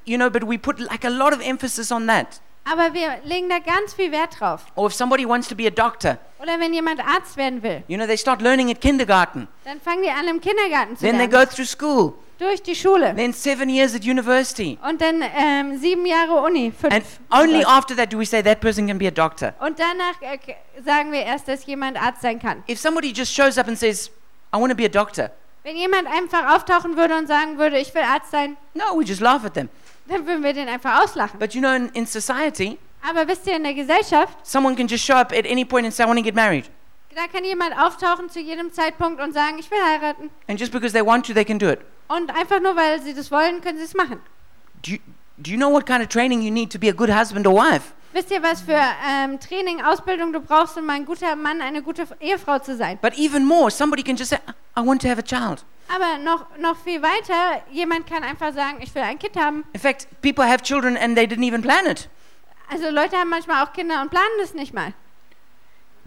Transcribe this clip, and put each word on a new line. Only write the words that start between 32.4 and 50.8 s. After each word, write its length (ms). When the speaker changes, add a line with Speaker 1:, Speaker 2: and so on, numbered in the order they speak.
Speaker 2:
Aber 200
wisst 200
ihr, 80
in 80
der 120
Gesellschaft, 680
Speaker 1:
someone 320
can 120
just 180
show 100
up 160
at 140
any 200
point 200
and 80
say, 100
"I 40
wanna 140
get 140
married." 340
Speaker 2:
da 120
kann 180
jemand 340
auftauchen 500
zu 120
jedem 320
Zeitpunkt 480
und 120
sagen, 260
„Ich 120
will 120
heiraten.“ 460
Speaker 1:
And 120
just 140
because 200
they 120
want 220
to, 60
they 120
can 140
do 100
it. 100
Speaker 2:
Und 220
einfach 320
nur, 140
weil 260
sie 120
das 180
wollen, 300
können 160
sie 80
es 80
machen. 260
Speaker 1:
Do 80
you, 60
do 140
you 60
know 140
what 140
kind 160
of 80
training 320
you 100
need 200
to 80
be 100
a 40
good 160
husband 380
or 80
wife? 380
Speaker 2:
Wisst 160
ihr, 100
was 200
für, 180
ähm, 360
Training, 420
Ausbildung 480
du 80
brauchst, 380
um 120